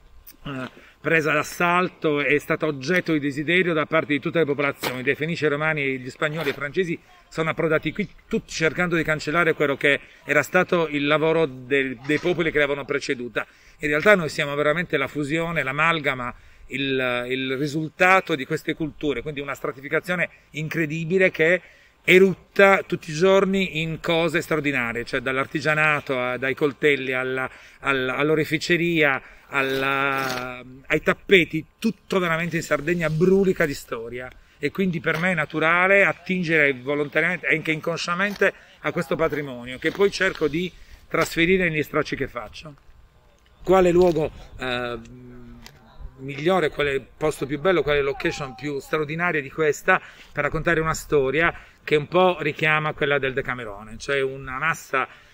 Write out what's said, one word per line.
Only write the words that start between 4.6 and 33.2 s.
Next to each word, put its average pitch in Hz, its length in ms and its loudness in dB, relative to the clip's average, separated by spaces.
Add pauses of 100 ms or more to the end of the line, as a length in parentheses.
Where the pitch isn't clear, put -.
dai 135 100 2
Fenici 156 300 -4
ai 151 60 4
Romani, 147 480 -2
gli 127 120 -10
Spagnoli, 151 400 -2
i 127 40 -2
Francesi 147 440 -2 (300)
sono 160 220 -4
approdati 156 420 0
qui, - 160 -4 (180)
tutti - 260 -4
cercando 170 440 0
di 156 80 0
cancellare 156 500 0
quello 139 220 0
che 143 240 2 (240)
era 143 180 2
stato 175 460 2
il 143 180 -2
lavoro 160 400 2
del, 131 580 -2
dei 147 140 2
popoli 165 320 0
che 151 80 0
l'avevano 139 260 0
preceduta. 127 640 -4 (320)
In 156 100 -4
realtà 196 280 6
noi 165 120 0
siamo 143 280 -4
veramente 151 400 0
la 139 100 0
fusione, 156 560 -2
l'amalgama, 139 720 -2 (340)
il, 131 600 -2
il 131 300 -4
risultato 160 760 2
di 135 120 -6
queste 156 280 -4
culture, 143 460 -4
quindi 143 200 -8
una 139 140 -8
stratificazione 151 760 -4 (200)
incredibile 160 800 0
che 170 300 2 (420)
erutta 190 840 6
tutti - 240 -6
i 151 40 -8
giorni 190 680 2
in 160 180 -6
cose 165 400 0
straordinarie, 131 640 -2
cioè 135 160 -4
dall'artigianato, 139 1000 -2
a, 123 200 -2
dai 131 160 -2
coltelli 139 580 0
alla, 131 380 -4 (300)
alla, 131 360 0
all'oreficeria, 156 1040 2 (280)
alla, 135 1160 -2 (220)
ai 156 160 0
tappeti, 170 640 2 (120)
tutto - 400 -2
veramente 165 380 -2
in 160 60 -2
Sardegna 156 480 0
brulica 185 560 4